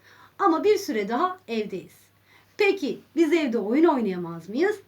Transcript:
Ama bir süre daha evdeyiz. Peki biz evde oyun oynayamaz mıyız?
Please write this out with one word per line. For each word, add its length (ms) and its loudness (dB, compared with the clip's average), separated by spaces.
Ama 260 2
bir 120 4
süre 320 -4
daha 300 -2
evdeyiz. 460 -8
Peki 440 0
biz 160 2
evde 260 2
oyun 260 2
oynayamaz 640 0
mıyız? 400 -2